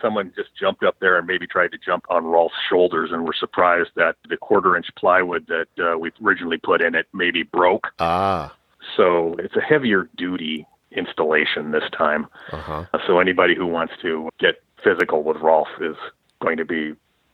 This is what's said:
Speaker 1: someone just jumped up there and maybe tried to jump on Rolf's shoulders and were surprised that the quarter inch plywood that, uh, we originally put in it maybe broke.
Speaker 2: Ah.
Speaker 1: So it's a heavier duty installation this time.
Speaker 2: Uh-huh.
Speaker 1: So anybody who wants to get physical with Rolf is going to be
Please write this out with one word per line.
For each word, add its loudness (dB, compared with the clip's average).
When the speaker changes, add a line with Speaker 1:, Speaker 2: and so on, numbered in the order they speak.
Speaker 1:
someone -2
just -8
jumped -2
up 2
there 4
and 0
maybe -4
tried 0
to -14
jump -4
on 2
Rolf's 2
shoulders 2
and -4
were -4
surprised 2
that 0
the -4
quarter 2
inch -6
plywood 2
that, -4
uh, 0
we -6
originally 0
put 0
in 0
it -2
maybe -2
broke. 0
Speaker 2:
Ah. 0
Speaker 1:
So 2
it's -8
a 0
heavier 2
duty -6
installation -2
this 0
time. 0
Speaker 2:
Uh-huh. -10
Speaker 1:
So 4
anybody 2
who -2
wants -4
to -4
get 0
physical 2
with 0
Rolf 4
is -4
going 0
to -4
be -4